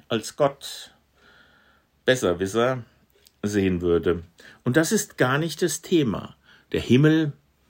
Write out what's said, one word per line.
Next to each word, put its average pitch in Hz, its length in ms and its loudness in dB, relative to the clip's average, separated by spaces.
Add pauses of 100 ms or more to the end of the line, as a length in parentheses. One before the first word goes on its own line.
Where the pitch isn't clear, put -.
als 110 280 -6
Gott - 580 -4 (1120)
Besserwisser 113 800 0 (580)
sehen 95 380 0
würde. 85 420 0 (400)
Und 123 140 -2
das 160 160 2
ist - 260 -2
gar 131 200 2
nicht 165 240 -6
das 170 200 -4
Thema. 123 540 -2 (340)
Der 82 100 -2
Himmel 151 520 4 (380)